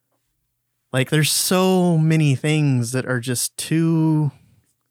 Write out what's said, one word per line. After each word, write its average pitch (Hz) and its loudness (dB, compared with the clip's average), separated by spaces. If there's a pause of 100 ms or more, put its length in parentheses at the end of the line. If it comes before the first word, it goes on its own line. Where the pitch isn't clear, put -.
(920)
Like, 127 -2
there's 151 0
so 185 2
many 156 2
things 139 0
that 127 -4
are 127 -4
just 120 -6
too. 160 0 (600)